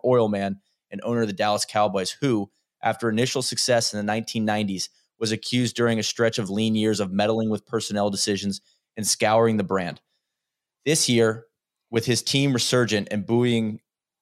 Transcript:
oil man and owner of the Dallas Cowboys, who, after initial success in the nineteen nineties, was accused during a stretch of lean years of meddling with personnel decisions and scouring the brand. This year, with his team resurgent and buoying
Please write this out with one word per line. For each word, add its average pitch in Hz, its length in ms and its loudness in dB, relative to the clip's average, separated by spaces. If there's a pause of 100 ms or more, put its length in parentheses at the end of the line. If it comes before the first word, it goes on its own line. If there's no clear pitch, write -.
oil 120 240 4
man 98 320 -2 (300)
and 101 120 -12
owner 117 200 -2
of 107 40 0
the 101 60 -6
Dallas 104 320 0
Cowboys, 101 460 0 (100)
who, 113 280 0 (320)
after 113 280 -2
initial 123 320 0
success 117 500 0
in 104 60 -8
the 104 60 -4
nineteen 110 420 -2
nineties, 104 440 -2 (280)
was 110 160 -2
accused 123 420 -2
during 117 240 2
a 104 40 -2
stretch 113 340 0
of 101 120 -4
lean 110 260 0
years 107 260 2
of 92 100 -4
meddling 110 380 0
with 104 160 -4
personnel 104 440 -2
decisions 98 520 -2 (340)
and 107 100 -8
scouring 110 520 2
the 101 80 0
brand. 90 340 -4 (840)
This 151 240 0
year, 113 360 2 (460)
with 113 140 0
his 117 180 0
team 139 300 2
resurgent 113 580 0
and 101 140 -2
buoying 117 560 0 (400)